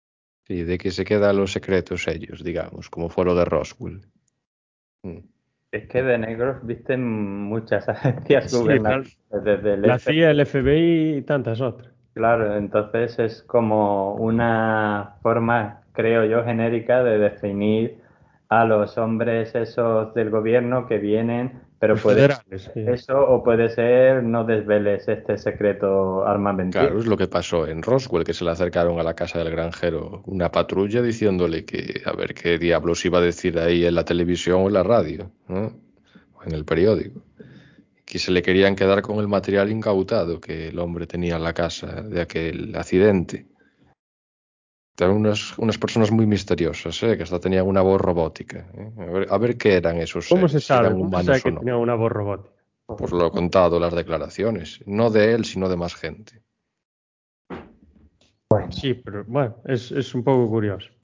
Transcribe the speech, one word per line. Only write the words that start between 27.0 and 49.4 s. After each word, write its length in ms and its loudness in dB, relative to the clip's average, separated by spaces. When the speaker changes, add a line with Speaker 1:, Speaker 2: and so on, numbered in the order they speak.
Speaker 1:
lo 120 2
que 100 0
pasó 400 -2
en 160 -6
Roswell, 400 0
que 100 -2
se 120 -6
le 60 0
acercaron 460 0
a 60 -2
la 100 -2
casa 260 -6
del 120 -2
granjero 720 -4
una 240 -2
patrulla 520 0
diciéndole 640 0
que 400 -8
a 80 -2
ver 200 -6
qué 240 0
diablos 460 0
iba 140 2
a 40 6
decir 380 0
ahí 260 2
en 80 2
la 120 0
televisión 560 0
o 60 4
en 60 0
la 100 4
radio, 480 0
¿no? 240 -6
O 120 -20
en 80 -6
el 100 -6
periódico. 580 0
Que 140 -10
se 120 -4
le 120 2
querían 320 4
quedar 260 2
con 160 -6
el 100 -2
material 440 0
incautado 680 -2
que 280 -10
el 100 -10
hombre 300 -6
tenía 300 -4
en 60 -4
la 100 -4
casa 500 -6
de 180 -6
aquel 540 -6
accidente. 720 2
Eran 160 2
unas, 440 0
unas 220 -2
personas 320 2
muy 160 4
misteriosas, 760 -2
¿eh? 160 2
Que 60 -6
hasta 160 -4
tenían 260 2
una 160 2
voz 180 4
robótica, 680 -4
¿eh? 220 -14
A 60 -12
ver, 260 -4
a 80 2
ver 180 0